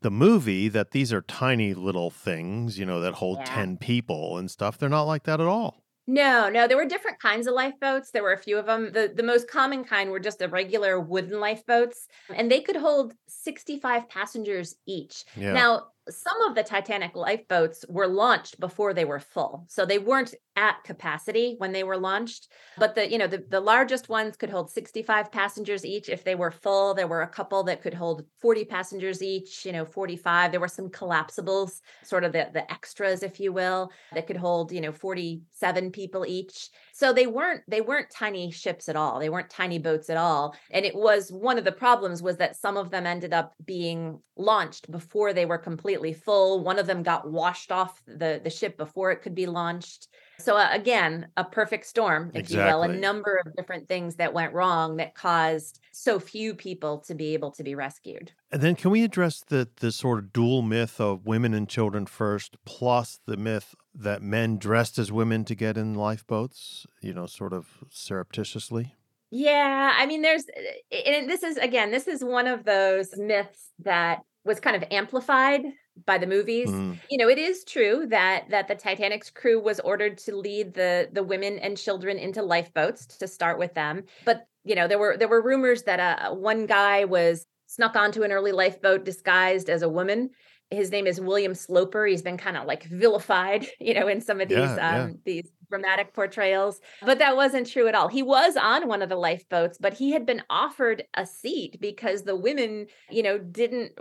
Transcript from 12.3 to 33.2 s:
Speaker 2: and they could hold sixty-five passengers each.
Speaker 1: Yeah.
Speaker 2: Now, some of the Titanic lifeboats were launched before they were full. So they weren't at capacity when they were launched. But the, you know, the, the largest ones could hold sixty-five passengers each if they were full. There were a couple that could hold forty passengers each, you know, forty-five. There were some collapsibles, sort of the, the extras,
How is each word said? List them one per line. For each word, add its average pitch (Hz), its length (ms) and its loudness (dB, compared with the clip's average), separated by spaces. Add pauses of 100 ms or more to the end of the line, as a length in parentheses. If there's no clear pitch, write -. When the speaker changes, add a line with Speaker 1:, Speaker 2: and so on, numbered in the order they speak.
Speaker 2:
and 233 180 0
they 285 100 6
could 381 140 -2
hold 285 380 2 (140)
sixty-five 262 840 -6
passengers 202 640 -6 (120)
each. 180 360 -10 (140)
Speaker 1:
Yeah. 185 160 -2
Speaker 2:
Now, 240 340 4 (220)
some 403 320 -4
of 349 140 0
the 214 80 0
Titanic 196 520 -4
lifeboats 175 720 0
were 190 200 0
launched 202 520 2
before 196 320 -2
they 170 140 0
were 143 140 -4
full. 170 500 -6
So 190 160 0
they 202 140 2
weren't 240 340 0 (220)
at 208 280 0
capacity 208 760 -4
when 190 120 -4
they 190 120 -4
were 190 120 -2
launched. 196 520 -4 (300)
But 214 180 2
the, 208 140 0
you 226 100 0
know, 196 80 2
the, 175 200 -6
the 190 140 0
largest 240 480 2
ones 220 260 -2
could - 140 -6
hold 180 200 -4
sixty-five 214 600 -2
passengers 202 540 -4
each 202 240 -8
if 180 140 -6
they 185 120 0
were 175 160 -2
full. 196 440 0
There 190 120 0
were 165 140 -2
a 170 60 -2
couple 196 360 -2
that 175 200 -4
could 170 100 -6
hold 170 320 -4 (140)
forty 220 260 2
passengers 190 560 -6
each, 190 420 -8
you 185 80 -8
know, 165 140 -4
forty-five. 175 680 0
There 175 80 -2
were 180 80 0
some 190 220 -10
collapsibles, 185 920 -4 (220)
sort 180 200 -2
of 170 100 -2
the, 160 180 0
the 160 180 -6
extras, 190 520 -4